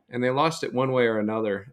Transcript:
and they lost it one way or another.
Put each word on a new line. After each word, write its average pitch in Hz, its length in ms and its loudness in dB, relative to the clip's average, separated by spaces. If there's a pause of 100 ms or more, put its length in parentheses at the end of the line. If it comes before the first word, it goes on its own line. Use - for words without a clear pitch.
and 123 140 -4
they 127 80 2
lost 151 320 0
it - 100 -6
one 131 200 0
way 127 140 4
or 110 120 2
another. 107 540 -2